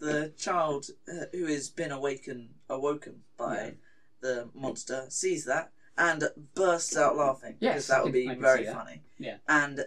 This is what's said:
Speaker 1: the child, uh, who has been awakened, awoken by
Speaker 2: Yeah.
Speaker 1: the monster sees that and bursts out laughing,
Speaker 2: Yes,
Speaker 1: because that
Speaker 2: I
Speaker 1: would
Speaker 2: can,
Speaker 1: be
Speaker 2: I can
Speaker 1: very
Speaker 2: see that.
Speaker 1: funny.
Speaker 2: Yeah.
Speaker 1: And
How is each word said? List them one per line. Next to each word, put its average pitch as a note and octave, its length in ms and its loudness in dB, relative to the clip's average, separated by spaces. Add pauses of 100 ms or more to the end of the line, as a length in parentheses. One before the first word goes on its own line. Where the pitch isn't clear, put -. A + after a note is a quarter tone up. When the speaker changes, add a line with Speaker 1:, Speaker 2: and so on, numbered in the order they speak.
Speaker 1:
the D3+ 380 -2
child, D#3 480 0 (200)
uh, E3 260 -8
who F3 120 -4
has D3 240 -2
been D#3 240 -6
awakened, C3+ 560 -6 (220)
awoken D3 500 -4 (160)
by - 200 -4
Speaker 2:
Yeah. - 140 -6 (520)
Speaker 1:
the A#2+ 320 -2
monster C3 560 -6
sees F3+ 340 -2
that D3 260 -2 (280)
and E3 260 2 (300)
bursts F3 420 2
out D3 200 4
laughing, C3 440 0
Speaker 2:
Yes, B3 140 4
Speaker 1:
because C#3 140 -4
that C3+ 100 6
Speaker 2:
I C3 60 4
Speaker 1:
would C#3 100 0
Speaker 2:
can, B2+ 80 6
Speaker 1:
be B2+ 80 -2
Speaker 2:
I - 20 -4
can B2+ 100 -8
Speaker 1:
very C3 180 8
Speaker 2:
see G#2+ 40 -2
that. A2 100 -4
Speaker 1:
funny. - 280 -10 (160)
Speaker 2:
Yeah. - 160 -8 (120)
Speaker 1:
And C#3+ 400 2